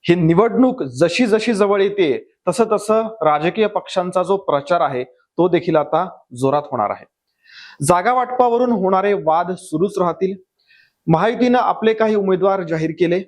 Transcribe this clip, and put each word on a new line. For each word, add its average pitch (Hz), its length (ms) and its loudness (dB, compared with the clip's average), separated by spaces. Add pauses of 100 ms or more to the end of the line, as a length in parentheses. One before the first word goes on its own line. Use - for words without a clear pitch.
ही 170 60 6
निवडणूक 202 680 2
जशी 160 440 0
जशी 220 280 0
जवळ 196 280 2
येते, 185 500 0 (160)
तसं 196 240 0
तसं 214 300 0
राजकीय 180 640 -2
पक्षांचा 185 560 -4
जो 190 140 -2
प्रचार 165 440 -2
आहे, 131 240 -2
तो - 440 -4
देखील 175 280 0
आता 156 320 0 (280)
जोरात 135 340 0
होणार 110 200 -2
आहे. - 140 -10 (800)
जागा 180 280 2
वाटपावरून 247 600 0
होणारे 190 400 0
वाद 170 400 0
सुरूच 180 460 -4
राहतील. 185 380 -2 (680)
महायुतीनं 240 520 2
आपले 220 360 0
काही 220 200 0
उमेदवार 190 480 0
जाहीर 160 280 -4
केले. 170 380 -2